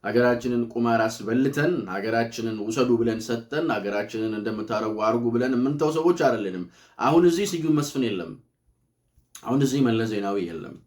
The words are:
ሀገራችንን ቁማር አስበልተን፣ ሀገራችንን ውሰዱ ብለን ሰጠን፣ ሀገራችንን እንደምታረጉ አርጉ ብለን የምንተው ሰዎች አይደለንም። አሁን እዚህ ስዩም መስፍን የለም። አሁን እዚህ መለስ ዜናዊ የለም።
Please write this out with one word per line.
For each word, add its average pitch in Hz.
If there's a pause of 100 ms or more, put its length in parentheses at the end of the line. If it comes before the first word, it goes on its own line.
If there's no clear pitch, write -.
ሀገራችንን 120
ቁማር 117
አስበልተን፣ 123 (160)
ሀገራችንን 113
ውሰዱ 113
ብለን 113
ሰጠን፣ 117
ሀገራችንን 107
እንደምታረጉ 107
አርጉ 117
ብለን 123
የምንተው 143
ሰዎች 170
አይደለንም። 101 (340)
አሁን 156
እዚህ 175
ስዩም 160
መስፍን 143
የለም። 92 (1120)
አሁን 131
እዚህ 135
መለስ 113
ዜናዊ 101
የለም። 82 (100)